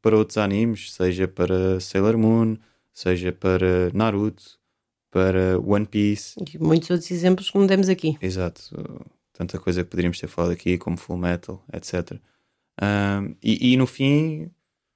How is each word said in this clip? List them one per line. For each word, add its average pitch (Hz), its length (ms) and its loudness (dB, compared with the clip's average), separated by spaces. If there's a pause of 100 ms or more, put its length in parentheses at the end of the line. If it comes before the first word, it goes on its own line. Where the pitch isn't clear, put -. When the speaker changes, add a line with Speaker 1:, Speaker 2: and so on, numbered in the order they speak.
Speaker 1:
para 110 160 4
outros 107 200 2
animes, 107 540 0
seja 92 380 0
para 92 500 0
Sailor 98 380 0
Moon, 113 400 2 (340)
seja 90 400 -2
para 90 640 2
Naruto, 104 640 -2 (500)
para 92 520 2
One 104 240 0
Piece. 104 500 -2 (180)
Speaker 2:
E 160 40 -14
muitos 160 320 2
outros 175 200 -2
exemplos 185 400 0
que - 80 -2
não 196 80 6
demos 190 220 4
aqui. 160 340 0
Speaker 1:
Exato. 92 400 -4 (680)
Tanta - 260 -8
coisa 90 240 -2
que 87 80 -6
poderíamos 87 300 -2
ter - 80 -10
falado 87 240 -2
aqui, 87 260 -2
como 85 200 -6
Full - 180 -10
Metal, 87 560 -4
et 85 140 -12
cetera. - 360 -8 (600)
Ahm, 101 600 -2
e, 117 300 2
e 127 60 4
no 131 100 2
fim, 156 640 -2 (440)